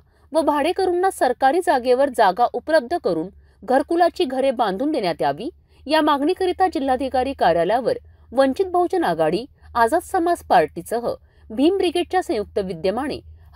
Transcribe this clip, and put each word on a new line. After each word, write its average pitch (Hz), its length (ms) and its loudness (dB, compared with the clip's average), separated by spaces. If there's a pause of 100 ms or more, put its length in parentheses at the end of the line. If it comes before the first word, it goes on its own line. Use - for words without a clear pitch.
(340)
व 320 80 2
भाडेकरूंना 349 680 0
सरकारी 339 540 0
जागेवर 262 520 2
जागा 208 360 4
उपलब्ध 302 440 0
करून 175 300 -2 (360)
घरकुलाची 330 600 0
घरे 269 280 0
बांधून 233 400 -2
देण्यात 190 300 -2
यावी 156 280 -2 (360)
या 311 160 2
मागणीकरिता 330 680 0
जिल्हाधिकारी 262 680 -2
कार्यालयावर 185 600 2 (380)
वंचित 269 340 2
बहुजन 359 380 0
आघाडी, 170 420 0 (300)
आझाद 240 260 2
समाज 349 360 -2
पार्टीसह 180 720 0 (400)
भीम 285 280 2
ब्रिगेडच्या 359 460 -2
संयुक्त 214 360 -4
विद्यमाने 190 600 -4 (360)